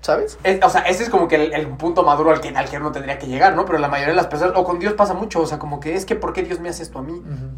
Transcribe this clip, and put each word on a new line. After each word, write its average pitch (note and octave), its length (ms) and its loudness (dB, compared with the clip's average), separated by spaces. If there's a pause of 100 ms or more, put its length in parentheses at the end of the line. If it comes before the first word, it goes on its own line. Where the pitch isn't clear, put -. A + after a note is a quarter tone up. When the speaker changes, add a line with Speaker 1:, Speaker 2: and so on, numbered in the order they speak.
Speaker 1:
¿sabes? - 440 0
Speaker 2:
Es, F#3+ 200 4
o - 60 8
sea, F3 120 4
ese F#3 200 0
es A#3 80 -4
como F3 180 4
que D#3+ 60 0
el, D3+ 180 2
el D3+ 140 -2
punto E3 380 0
maduro D3+ 260 4
al D#3 100 4
que, - 100 -8
al D3 200 -2
que C#3 80 -6
uno D3 140 -4
tendría C3+ 260 -6
que B2+ 80 -10
llegar, E3 300 4
¿no? F#3 100 0
Pero D#3+ 120 2
la D3 100 0
mayoría C#3+ 240 0
de F3+ 40 0
las F3 120 -8
personas, E3 280 0
o F#3 80 4
con F3 140 -2
Dios G#3 160 -2
pasa G3+ 180 4
mucho, F3+ 300 -4
o D3+ 40 0
sea, D3 120 -4
como D3 220 -8
que, D#3 160 -4
"Es F#3+ 100 -4
que, A3+ 80 -2
¿por E3 180 -4
qué F#3 120 -4
Dios E3+ 160 -6
me E3+ 100 -8
hace E3 140 -10
esto C3+ 160 -12
a - 20 -8
mí?". D3+ 120 -10
Speaker 1:
Ujú. C3+ 440 -10